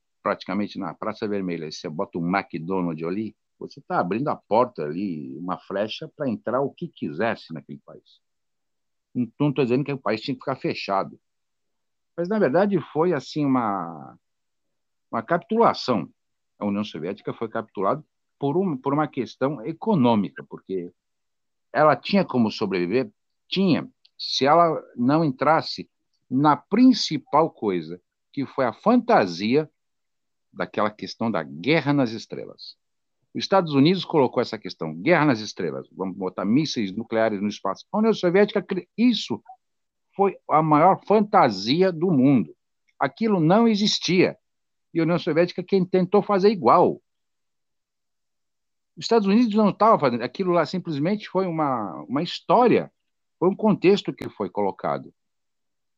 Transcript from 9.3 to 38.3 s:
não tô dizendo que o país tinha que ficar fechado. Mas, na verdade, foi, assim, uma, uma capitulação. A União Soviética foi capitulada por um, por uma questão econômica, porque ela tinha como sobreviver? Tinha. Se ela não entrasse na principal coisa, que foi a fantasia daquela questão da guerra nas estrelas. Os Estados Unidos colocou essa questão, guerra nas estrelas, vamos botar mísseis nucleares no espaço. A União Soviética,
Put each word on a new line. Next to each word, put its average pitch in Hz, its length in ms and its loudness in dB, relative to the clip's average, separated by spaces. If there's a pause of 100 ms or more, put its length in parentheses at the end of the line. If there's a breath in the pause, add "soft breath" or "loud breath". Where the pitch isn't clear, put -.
não 147 140 0
tô 143 100 0
dizendo 127 220 0
que 143 80 -6
o 135 40 -6
país 107 220 -4
tinha 135 160 -6
que 131 60 -14
ficar 135 160 -6
fechado. 95 600 -4 (1000)
Mas, 175 100 -4
na 214 100 -2
verdade, 185 400 2 (140)
foi, 170 220 0
assim, 147 320 -4
uma, 87 720 -4 (920)
uma 113 140 -6
capitulação. 165 840 0 (500)
A 104 60 -6
União 101 180 -2
Soviética 101 500 -10
foi 113 140 -8
capitulada 110 560 -4 (340)
por 143 200 -2
um, 185 180 0
por 135 180 -4
uma 147 140 0
questão 127 580 -6
econômica, 123 800 0
porque 87 480 -10 (800)
ela 147 240 4
tinha 190 300 0
como 110 260 0
sobreviver? 95 580 -2 (380)
Tinha. 180 420 0 (280)
Se - 280 -4
ela 160 380 4 (140)
não 143 260 2
entrasse 143 640 -2 (400)
na 143 280 2
principal 202 920 2
coisa, 90 520 -4 (320)
que 131 120 -6
foi 131 200 -4
a 110 80 -2
fantasia 151 1000 2 (800)
daquela 104 400 -4
questão - 400 -8
da 87 100 -4
guerra 127 520 -2
nas 131 180 0
estrelas. 62 640 -14 (580)
Os 123 100 -6
Estados 180 300 2
Unidos 156 320 4
colocou 127 360 2
essa 110 160 -4
questão, 85 380 -10
guerra 147 300 2
nas 117 160 2
estrelas, 82 500 -8
vamos 92 240 -8
botar 92 300 -6
mísseis 113 480 0
nucleares 110 480 -2
no 104 80 -2
espaço. - 420 -6
A 190 60 -4
União 220 160 2
Soviética, 196 480 2